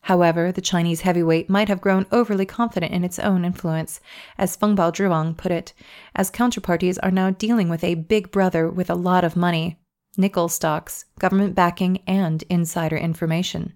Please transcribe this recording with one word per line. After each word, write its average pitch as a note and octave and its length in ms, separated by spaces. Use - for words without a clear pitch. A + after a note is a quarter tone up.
However, E3+ 500
the F#3+ 80
Chinese E3+ 400
heavyweight E3+ 480
might G3+ 180
have G3 140
grown F#3+ 280
overly G#3+ 360
confident G3+ 480
in F3 100
its F3+ 160
own F#3 240
influence, E3 560
as F3+ 180
Feng G#3 180
Bao E3+ 200
Zhiwang E3 420
put F3+ 160
it, - 220
as F#3 160
counterparties F3+ 720
are F#3+ 80
now F#3 200
dealing G#3+ 360
with E3 160
a F3 120
big G#3 360
brother F3+ 380
with F3+ 200
a F3 60
lot F3+ 300
of E3 100
money, E3+ 420
nickel F#3 320
stocks, D#3+ 560
government G3 340
backing, F3+ 540
and F3 360
insider E3 520
information. E3 800